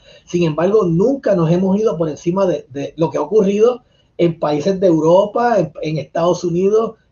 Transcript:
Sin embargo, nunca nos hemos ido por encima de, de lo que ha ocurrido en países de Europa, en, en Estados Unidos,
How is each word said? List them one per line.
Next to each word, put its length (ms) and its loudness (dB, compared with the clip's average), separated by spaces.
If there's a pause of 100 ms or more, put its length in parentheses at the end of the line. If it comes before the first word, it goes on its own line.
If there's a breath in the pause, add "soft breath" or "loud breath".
(260 soft breath)
Sin 180 -2
embargo, 420 0
nunca 500 0
nos 160 2
hemos 280 2
ido 180 -2
por 100 -2
encima 380 -2
de, 240 -2
de 260 -10
lo 140 0
que 80 -6
ha 40 -2
ocurrido 600 2 (340)
en 220 0
países 400 -2
de 80 2
Europa, 720 2
en, 120 -2 (100)
en 160 -4
Estados 460 -2
Unidos, 520 0 (160 soft breath)